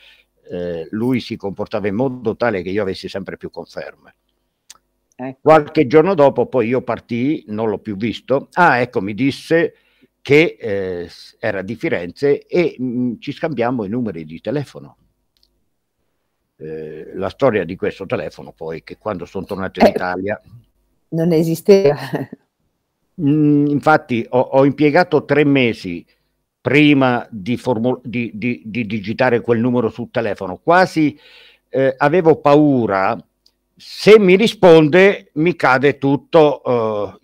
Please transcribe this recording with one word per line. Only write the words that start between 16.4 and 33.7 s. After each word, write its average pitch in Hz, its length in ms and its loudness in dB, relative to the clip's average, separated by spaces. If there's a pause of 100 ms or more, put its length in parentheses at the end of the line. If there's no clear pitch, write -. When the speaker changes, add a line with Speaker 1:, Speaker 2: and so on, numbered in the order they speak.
Speaker 1:
Eh, 78 560 -14
la 92 140 -6
storia 107 340 0
di 87 120 -10
questo 92 300 -8
telefono 78 460 -10
poi, 80 320 -12
che - 140 -20
quando 92 280 -8
sono 90 200 -12
tornato 95 340 -8
in 214 60 4
Speaker 2:
Eh, - 20 6
Speaker 1:
Italia 92 540 -4 (680)
Speaker 2:
non 165 240 -2
esisteva. 165 600 2 (1200)
Speaker 1:
Mm, 147 480 2
infatti 147 640 2
ho, 127 100 0
ho 135 260 4
impiegato 151 600 2
tre 147 180 2
mesi 117 600 0 (560)
prima 135 680 2
di 110 260 -6
formu-, 120 460 -2
di, 117 320 -8
di, 117 300 -6
di 110 200 -8
digitare 110 560 -2
quel 117 180 -2
numero 123 300 0
sul - 220 -14
telefono. 98 460 -6
Quasi, 160 600 0 (520)
eh, 135 280 0
avevo 156 420 2
paura, 120 760 2 (580)